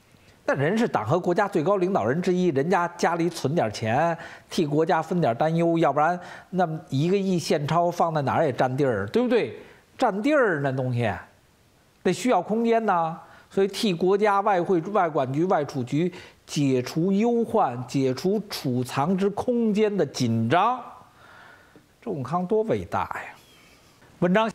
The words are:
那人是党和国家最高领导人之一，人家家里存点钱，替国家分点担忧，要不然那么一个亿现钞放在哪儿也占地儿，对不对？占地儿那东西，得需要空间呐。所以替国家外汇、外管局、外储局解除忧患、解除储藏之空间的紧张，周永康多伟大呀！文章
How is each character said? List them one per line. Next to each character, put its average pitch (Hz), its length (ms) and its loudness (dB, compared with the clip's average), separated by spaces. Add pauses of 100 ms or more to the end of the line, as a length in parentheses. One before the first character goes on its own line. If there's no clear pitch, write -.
(460)
那 285 100 0
人 151 220 0
是 226 100 2
党 107 180 -2
和 151 140 2
国 180 160 0
家 202 140 0
最 175 120 0
高 190 140 2
领 185 160 0
导 127 140 0
人 143 160 0
之 180 120 0
一， 180 140 2
人 139 200 0
家 180 200 2 (100)
家 175 180 0
里 170 140 0
存 139 240 -4
点 131 200 0
钱， 147 440 0 (320)
替 175 160 0
国 147 200 0
家 165 160 2
分 175 180 -2
点 123 160 2
担 156 180 0
忧， 170 240 2
要 156 140 4
不 143 80 0
然 170 180 2 (340)
那 180 140 2
么 156 220 -6
一 143 220 0
个 202 80 2
亿 190 200 0
现 151 300 0
钞 170 240 2
放 170 220 0
在 151 80 0
哪 123 140 0
儿 160 100 2
也 131 80 0
占 127 240 0
地 139 80 2
儿， 104 220 0
对 220 140 0
不 254 60 0
对？ 180 260 0 (440)
占 240 240 0
地 285 120 2
儿 208 280 2
那 139 100 0
东 127 220 -2
西， 117 200 0 (880)
得 185 120 0
需 247 160 -2
要 190 120 4
空 220 220 -2
间 226 220 2
呐。 170 340 0 (300)
所 - 120 0
以 196 60 4
替 190 260 -2
国 180 240 2
家 202 220 2
外 196 240 2
汇、 180 160 2 (140)
外 185 160 2
管 143 240 -2
局、 151 100 0
外 180 220 2
储 131 180 -6
局 151 260 -2 (360)
解 135 360 0
除 160 300 -2
忧 233 320 2
患、 156 420 -2
解 131 280 0
除 196 360 0
储 127 320 -2
藏 143 360 -2
之 196 140 0
空 233 420 0
间 208 240 0
的 160 80 2
紧 113 440 -2
张， 214 320 2 (1200)
周 220 120 -8
永 143 100 -6
康 175 240 -4
多 220 160 0
伟 117 220 -2
大 98 160 -2
呀！ - 340 -8 (840)
文 180 120 2
章 220 240 4